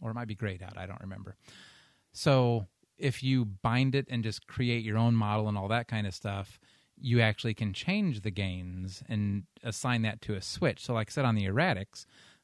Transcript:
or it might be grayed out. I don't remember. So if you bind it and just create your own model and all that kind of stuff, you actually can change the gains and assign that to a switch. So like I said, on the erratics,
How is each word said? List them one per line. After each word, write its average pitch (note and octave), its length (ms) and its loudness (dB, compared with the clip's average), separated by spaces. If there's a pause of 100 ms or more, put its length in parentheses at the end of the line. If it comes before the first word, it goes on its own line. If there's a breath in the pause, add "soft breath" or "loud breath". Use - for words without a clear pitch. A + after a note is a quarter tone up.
or A2+ 100 -6
it A2 40 -8
might A#2+ 140 -8
be G#2+ 80 -6
grayed F#2+ 260 -4
out. F#2+ 160 -14
I F#2 80 -8
don't F#2+ 140 -10
remember. G2 360 -12 (760 loud breath)
So A#2+ 560 4 (300)
if - 240 -2
you C3 240 4
bind A#2+ 480 2
it C#3 160 0
and A#2+ 120 -2
just G#2+ 240 -6
create A#2+ 380 0
your G#2+ 140 2
own A#2 160 6
model G#2+ 340 2
and G#2 80 0
all G2 120 -2
that A#2 200 0
kind G#2+ 180 -2
of F#2+ 80 -6
stuff, G2 460 -8 (400 soft breath)
you A#2+ 220 4
actually A2 320 2
can G2+ 180 -2
change F3 480 0
the G#2+ 100 -4
gains F#2 760 -6
and G2+ 360 0 (200)
assign A#2+ 380 0
that A2 180 -2
to - 140 -4
a F#2 80 -6
switch. - 420 -2
So - 80 -4
like A2+ 160 -2
I - 40 -14
said, C#3+ 120 0
on A#2+ 100 4
the G#2 120 2
erratics, G#2 580 -2 (400 loud breath)